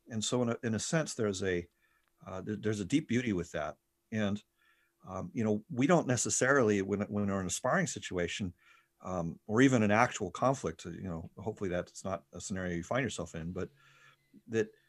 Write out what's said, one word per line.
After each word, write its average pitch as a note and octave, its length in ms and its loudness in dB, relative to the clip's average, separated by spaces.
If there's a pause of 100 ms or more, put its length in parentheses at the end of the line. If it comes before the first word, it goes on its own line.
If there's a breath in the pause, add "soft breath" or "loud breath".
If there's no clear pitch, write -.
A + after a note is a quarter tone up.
(100)
And A2 140 -4
so B2 180 2
in A#2 80 2
a, A2 120 0
in A2 120 0
a G#2 40 0
sense, D#3 360 0
there's G2+ 280 0
a, F2+ 240 0 (600)
uh, F#2+ 160 -10
th-, G#2+ 180 -6
there's G#2+ 200 -2
a G2 40 -2
deep D3 240 0
beauty A#2 240 0
with E2+ 200 -2
that. D2+ 240 -6 (340)
And, G#2 320 -2 (640)
um, F#2 240 -8
you A#2 120 -2
know, G#2+ 260 2
we C3 160 2
don't D#3+ 200 6
necessarily, A#2+ 760 4
when, G2 200 0
when G#2 240 -2
we're G2 140 0
in F#2 60 -4
a F2 40 -4
sparring D#3+ 360 0
situation, F#2 640 -4 (520 soft breath)
um, F2+ 420 -4
or A2 160 4
even C3 200 6
an G#2 80 4
actual G#2+ 400 2
conflict, B2+ 540 -2
you F2+ 240 -8
know, E2+ 300 -6
hopefully G#2 320 -4
that's F2 340 -6
not F#2+ 180 -4 (120)
a F2 60 -10
scenario F#2 360 -4
you E2+ 60 -4
find A#2+ 200 -2
yourself F2+ 320 -6
in, E2 160 -6
but F2+ 180 -6 (800 soft breath)
that, A2 200 0 (200)